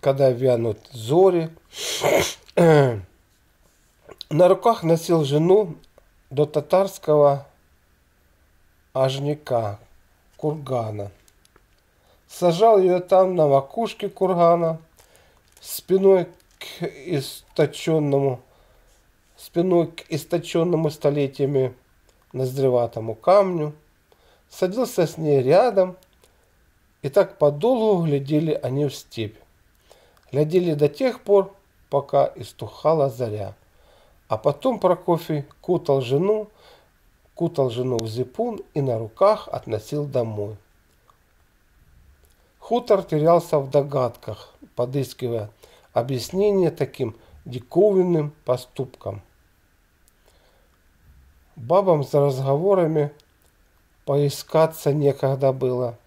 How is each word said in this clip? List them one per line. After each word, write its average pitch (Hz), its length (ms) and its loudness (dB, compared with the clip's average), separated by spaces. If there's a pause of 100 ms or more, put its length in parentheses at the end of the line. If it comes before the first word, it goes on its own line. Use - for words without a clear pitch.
когда 135 280 2
вянут 117 500 0 (120)
зори, 156 580 2 (1040)
<clears throat> - 0 -
на 147 460 4 (1300)
руках 180 540 4
носил 165 400 2
жену 165 540 2 (520)
до 143 160 0
татарского 151 1000 0 (1500)
ажняка, 135 880 -4 (560)
кургана. 123 760 -6 (1160)
Сажал 190 520 4
ее 180 200 2
там, 185 360 2
на 156 120 2
макушке 190 600 -2
кургана, 170 720 2 (800)
спиной 190 680 2 (320)
к - 240 -14
источенному, 143 1600 -2 (960)
спиной 170 500 0
к - 220 -16
источенному 165 800 -2
столетиями 139 840 -2 (600)
ноздреватому 123 840 -2
камню, 175 580 2 (760)
садился 190 580 -2
с - 100 -10
ней 147 240 0
рядом, 185 540 2 (1040)
и 143 80 -8
так 185 280 0
подолгу 190 680 2
глядели 151 480 -2
они 135 340 -4
в 135 100 -6
степь. - 420 -10 (960)
Глядели 160 420 0
до 147 160 0
тех 247 320 -4
пор, 196 340 2 (340)
пока 139 460 0
истухала 139 760 -2
заря. 107 460 -8 (720)
А 110 100 -4
потом 208 420 -2
Прокофий 165 680 0 (160)
кутал 160 400 0
жену, 190 480 0 (840)
кутал 160 360 -2
жену 123 280 -4
в 113 100 -4
зипун 127 540 -6 (120)
и 151 80 -4
на 123 180 -2
руках 190 500 0
относил 113 560 -8
домой. 110 520 -6 (2000)
Хутор 226 440 0
терялся 160 560 2
в 135 100 -6
догадках, 135 840 -4 (220)
подыскивая 123 760 -6 (440)
объяснение 170 800 0
таким 131 440 -6 (300)
диковинным 170 880 0 (100)
поступкам. 120 800 -8 (2250)
Бабам 160 480 2
за 143 160 0
разговорами 147 920 0 (920)
поискаться 147 880 0
некогда 139 600 0
было. 127 540 -4